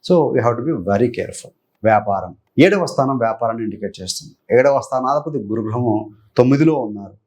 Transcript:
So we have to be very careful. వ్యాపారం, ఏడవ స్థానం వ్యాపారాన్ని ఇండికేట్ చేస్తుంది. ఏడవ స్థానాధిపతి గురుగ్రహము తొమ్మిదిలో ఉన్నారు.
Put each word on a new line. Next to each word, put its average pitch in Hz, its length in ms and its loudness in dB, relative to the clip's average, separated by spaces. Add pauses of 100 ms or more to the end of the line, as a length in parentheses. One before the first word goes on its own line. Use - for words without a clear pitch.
So 185 60 4 (180)
we 127 140 2
have 117 140 2
to 135 80 -6
be 156 80 -2 (160)
very 120 260 2
careful. 95 320 -10 (340)
వ్యాపారం, 101 520 0 (220)
ఏడవ 180 280 4
స్థానం 135 320 -2
వ్యాపారాన్ని 113 460 -2
ఇండికేట్ 104 360 -10
చేస్తుంది. - 580 -4
ఏడవ 135 220 4
స్థానాధిపతి 143 640 -4
గురుగ్రహము 110 680 -2 (260)
తొమ్మిదిలో 139 380 4
ఉన్నారు. 104 400 -8 (120)